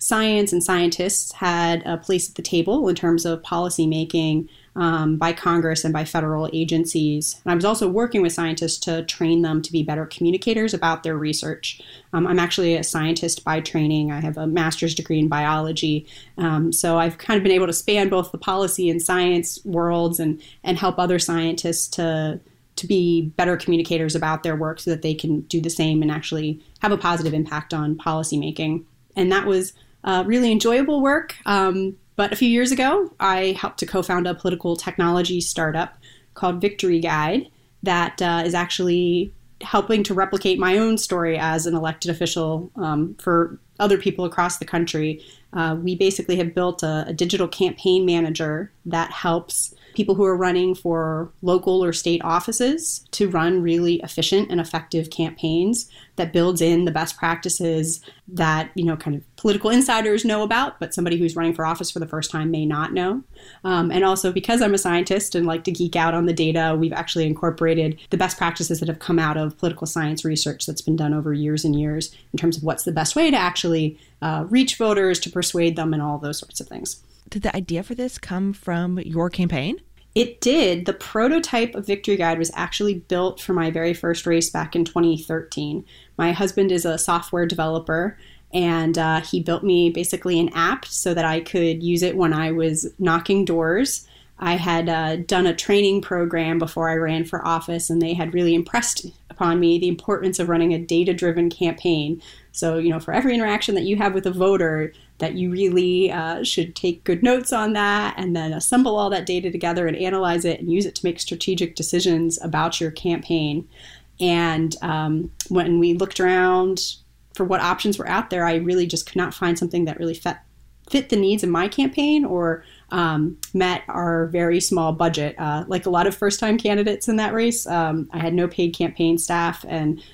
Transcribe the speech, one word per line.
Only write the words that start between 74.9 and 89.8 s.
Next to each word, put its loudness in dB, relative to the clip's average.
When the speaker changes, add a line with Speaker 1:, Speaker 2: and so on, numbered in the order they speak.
Speaker 1:
to -6
persuade 0
them, 0
and 0
all -2
those -6
sorts -12
of -12
things. -12
Speaker 2:
Did -6
the -2
idea -4
for -10
this -6
come -4
from -4
your -2
campaign? -2
Speaker 1:
It 0
did. 2
The -2
prototype 0
of -6
Victory 0
Guide 0
was -2
actually -2
built -2
for -4
my 2
very 0
first -2
race 2
back -4
in 2
twenty 2
thirteen. -6
My 0
husband 0
is 0
a 0
software 0
developer, -2
and, 2
uh, 2
he -4
built -2
me 4